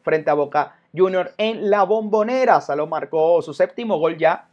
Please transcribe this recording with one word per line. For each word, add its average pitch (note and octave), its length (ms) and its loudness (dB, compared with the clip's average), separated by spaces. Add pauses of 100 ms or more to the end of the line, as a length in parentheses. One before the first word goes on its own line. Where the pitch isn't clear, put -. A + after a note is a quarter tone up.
frente D#3 280 -2
a D3 40 2
Boca C#3+ 420 -2 (200)
Junior F#3 400 0
en G#3+ 320 -4
la G3+ 140 4
Bombonera. G#3+ 800 2
Salomón D3+ 300 -4
marcó D#3+ 520 0
su D#3 100 -10
séptimo F#3 460 -2
gol D#3+ 180 0
ya D#3+ 360 0